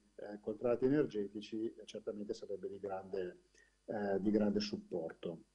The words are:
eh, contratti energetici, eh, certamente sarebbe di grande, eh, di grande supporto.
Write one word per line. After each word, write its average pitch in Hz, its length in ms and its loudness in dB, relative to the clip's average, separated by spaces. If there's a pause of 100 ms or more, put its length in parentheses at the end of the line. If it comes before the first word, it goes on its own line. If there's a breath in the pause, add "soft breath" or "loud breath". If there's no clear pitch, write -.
(140)
eh, 104 240 -10
contratti 120 460 2
energetici, 110 920 2
eh, 107 100 -16
certamente 104 500 -6
sarebbe 98 340 -6
di 98 100 -10
grande, 95 640 -6 (460 soft breath)
eh, 101 340 2
di 104 100 2
grande 104 300 6
supporto. 85 960 -4